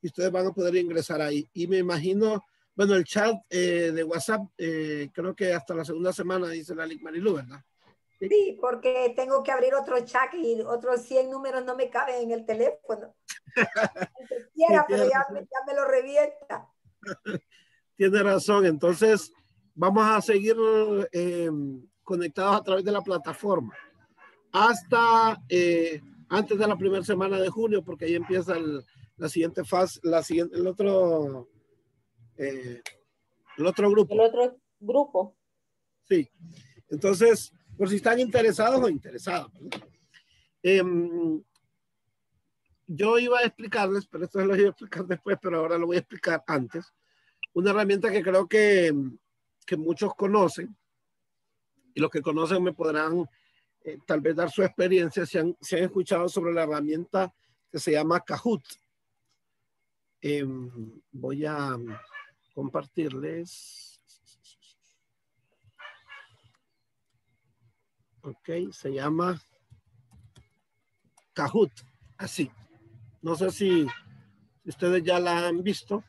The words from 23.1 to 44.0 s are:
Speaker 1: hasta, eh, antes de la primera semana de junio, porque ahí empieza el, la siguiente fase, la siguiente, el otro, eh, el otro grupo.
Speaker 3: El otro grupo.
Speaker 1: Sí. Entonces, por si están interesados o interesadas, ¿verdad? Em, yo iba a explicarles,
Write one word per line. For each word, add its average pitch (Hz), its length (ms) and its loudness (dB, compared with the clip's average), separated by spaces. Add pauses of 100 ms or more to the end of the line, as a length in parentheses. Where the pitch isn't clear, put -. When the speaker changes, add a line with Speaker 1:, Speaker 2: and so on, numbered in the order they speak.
Speaker 1:
hasta, 226 880 4 (100)
eh, 170 520 2 (280)
antes 202 280 0
de 214 100 2
la 202 100 0
primera 190 260 0
semana 190 360 0
de 185 100 0
junio, 214 340 0
porque 165 220 -10
ahí 170 100 0
empieza 180 420 -2
el, 151 260 -6 (340)
la 160 120 -6
siguiente 165 340 -2
fase, 185 400 0
la 165 200 2
siguiente, 170 340 -2
el 180 80 0
otro, 175 840 0 (880)
eh, 127 440 -10 (760)
el 147 80 -2
otro 202 260 2
grupo. 202 220 4
Speaker 3:
El 214 80 2
otro 240 360 4 (220)
grupo. 208 560 0 (720)
Speaker 1:
Sí. 165 200 2 (640)
Entonces, 196 600 2 (260)
por 196 120 0
si 202 80 0
están 233 220 2
interesados 233 600 2
o 233 80 2
interesadas, 147 640 -6
¿verdad? - 340 -16 (760)
Em, 175 800 2 (1400)
yo 208 320 2
iba 247 200 2
a 240 40 2
explicarles, 202 640 -2